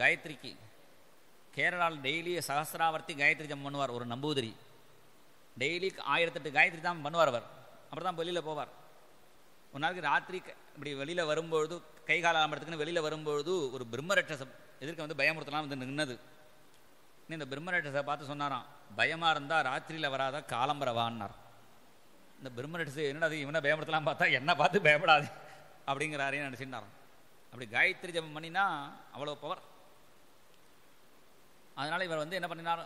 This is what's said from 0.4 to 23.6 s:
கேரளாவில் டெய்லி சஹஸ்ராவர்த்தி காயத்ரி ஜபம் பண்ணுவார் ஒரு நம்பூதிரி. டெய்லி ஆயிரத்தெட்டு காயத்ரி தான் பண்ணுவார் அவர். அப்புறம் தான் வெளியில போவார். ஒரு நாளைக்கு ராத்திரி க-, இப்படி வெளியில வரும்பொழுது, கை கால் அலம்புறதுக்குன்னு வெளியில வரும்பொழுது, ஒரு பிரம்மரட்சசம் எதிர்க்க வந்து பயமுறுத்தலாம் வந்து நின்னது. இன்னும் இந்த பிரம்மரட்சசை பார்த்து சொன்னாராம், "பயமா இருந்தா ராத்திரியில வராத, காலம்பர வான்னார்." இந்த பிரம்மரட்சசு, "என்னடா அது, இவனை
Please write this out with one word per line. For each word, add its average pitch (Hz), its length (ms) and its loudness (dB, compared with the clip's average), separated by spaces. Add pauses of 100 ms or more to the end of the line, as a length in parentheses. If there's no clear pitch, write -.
கேரளாவில் 165 500 0
டெய்லி 165 280 -2 (140)
சஹஸ்ராவர்த்தி 156 720 0
காயத்ரி 151 320 2
ஜபம் 139 140 -8
பண்ணுவார் 139 320 -2
ஒரு 120 100 -4
நம்பூதிரி. 131 440 -2 (1080)
டெய்லி 170 280 0 (260)
ஆயிரத்தெட்டு 160 440 2
காயத்ரி 165 240 4
தான் 170 240 -2
பண்ணுவார் 156 260 6
அவர். 117 160 -2 (360)
அப்புறம் 156 260 -6
தான் 170 120 -6
வெளியில 170 260 -2
போவார். 151 240 -6 (1000)
ஒரு 139 120 -6
நாளைக்கு 180 240 0
ராத்திரி 175 320 2
க-, - 160 -16 (180)
இப்படி 143 220 -8
வெளியில 156 300 -2
வரும்பொழுது, 160 500 0 (300)
கை 156 140 2
கால் 165 200 4
அலம்புறதுக்குன்னு 151 440 0
வெளியில 170 160 0
வரும்பொழுது, 151 540 -2 (180)
ஒரு 127 200 -6
பிரம்மரட்சசம் 143 640 -2 (260)
எதிர்க்க 160 260 -8
வந்து 151 140 -8
பயமுறுத்தலாம் 151 480 0
வந்து 139 180 -6
நின்னது. 139 300 -4 (1040)
இன்னும் 160 180 -10
இந்த 143 100 -6
பிரம்மரட்சசை 147 540 -2
பார்த்து 143 280 -4
சொன்னாராம், 143 340 -2 (300)
"பயமா 160 340 2
இருந்தா 151 320 2
ராத்திரியில 151 480 -2
வராத, 135 280 0 (120)
காலம்பர 131 440 2
வான்னார்." 117 420 -2 (1040)
இந்த 131 180 -12
பிரம்மரட்சசு, 147 520 -6
"என்னடா 151 180 0
அது, 156 140 0
இவனை 147 220 -2